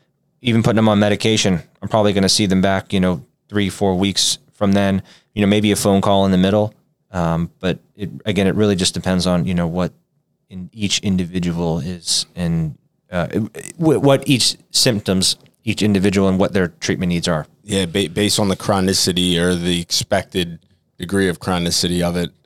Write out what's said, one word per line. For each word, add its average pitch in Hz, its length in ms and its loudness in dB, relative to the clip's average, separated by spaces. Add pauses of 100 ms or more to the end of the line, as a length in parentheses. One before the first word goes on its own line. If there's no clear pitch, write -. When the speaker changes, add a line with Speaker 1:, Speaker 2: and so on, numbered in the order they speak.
(420)
Speaker 1:
even 113 200 2
putting 113 140 2
them 110 120 4
on 101 120 4
medication, 104 600 2 (220)
I'm 101 60 -8
probably 104 240 2
gonna 95 160 2
see 104 180 2
them 92 160 2
back, 95 300 -2
you 98 80 0
know, 90 240 0 (240)
three, 101 200 -2
four 95 280 0
weeks 95 420 0 (140)
from 101 200 0
then. 98 300 2 (320)
You 107 60 -2
know, 101 60 2
maybe 104 260 4
a 98 40 0
phone 98 260 2
call 98 240 2
in 95 40 2
the 92 60 2
middle. 104 380 2 (360)
Um, 85 480 -2
but 92 200 -4 (180)
it, 101 140 -8 (160)
again, 98 200 0
it 87 80 2
really 104 220 2
just 90 160 0
depends 90 340 -2
on, 90 200 0
you 92 80 -2
know, 87 120 0
what 87 260 -4 (580)
in 92 240 -14
each 104 240 -4
individual 87 800 -2
is 82 480 -6 (100)
and, 82 400 -2 (340)
uh, 87 180 -4 (500)
w-, 156 200 4
what 139 300 2
each 123 280 2 (140)
symptoms, 101 680 0 (280)
each 110 160 -4
individual 98 480 2
and 95 100 2
what 87 140 0
their 92 160 0
treatment - 400 -4
needs 85 200 -2
are. 80 180 -2 (160)
Speaker 2:
Yeah, 95 240 -2
ba-, 85 240 -2
based 104 280 0
on 104 100 0
the 90 80 0
chronicity 90 840 0
or 90 160 2
the 87 260 -2
expected - 800 -4 (400)
degree 95 320 0
of 82 100 -6
chronicity 87 640 -2
of 87 140 -2
it, 87 140 -4 (160)